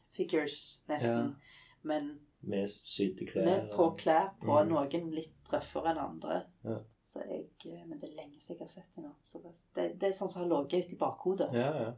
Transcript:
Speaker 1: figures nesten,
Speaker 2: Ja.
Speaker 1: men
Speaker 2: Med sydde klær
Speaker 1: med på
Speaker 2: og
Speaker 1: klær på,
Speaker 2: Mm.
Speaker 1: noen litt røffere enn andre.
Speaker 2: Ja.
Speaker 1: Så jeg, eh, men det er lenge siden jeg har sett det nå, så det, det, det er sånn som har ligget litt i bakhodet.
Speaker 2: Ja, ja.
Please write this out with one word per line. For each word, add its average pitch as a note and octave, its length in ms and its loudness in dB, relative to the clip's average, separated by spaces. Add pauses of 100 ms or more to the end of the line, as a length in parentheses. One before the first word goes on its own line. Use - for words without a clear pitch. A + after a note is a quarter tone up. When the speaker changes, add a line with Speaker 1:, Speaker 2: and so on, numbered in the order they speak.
(100)
Speaker 1:
figures - 760 -2
nesten, A#2+ 460 2
Speaker 2:
Ja. - 0 - (500)
Speaker 1:
men D3 340 -2 (240)
Speaker 2:
Med G2+ 260 -2
sydde - 600 -4
klær - 140 2
Speaker 1:
med G3 260 4
på G3+ 160 -2
Speaker 2:
og D#3+ 120 0
Speaker 1:
klær D#3+ 320 4 (100)
på, D3 240 6
Speaker 2:
Mm. D#3+ 40 0
Speaker 1:
noen D#3+ 460 0
litt D#3+ 200 -6 (160)
røffere D#3+ 400 0
enn D#3+ 80 2
andre. - 460 -4 (200)
Speaker 2:
Ja. A2 140 -2 (260)
Speaker 1:
Så - 220 -10
jeg, - 200 -6 (260)
eh, E3+ 140 -14
men D#3+ 120 -10
det - 120 -10
er D3+ 60 -16
lenge C#3+ 220 -16
siden E3+ 220 -12
jeg - 80 -12
har - 0 -
sett - 280 -20
det E3+ 80 -10
nå, D3 60 -12 (120)
så - 200 -16
det, F3 120 -18 (200)
det, F3 240 0
det G3 100 2
er F#3+ 40 2
sånn F#3+ 180 -4
som F3+ 120 -6
har F3 60 0 (140)
ligget - 100 -6
litt F3 200 2
i - 40 -10
bakhodet. F3+ 580 0
Speaker 2:
Ja, C3 180 4
ja. A#2+ 260 -2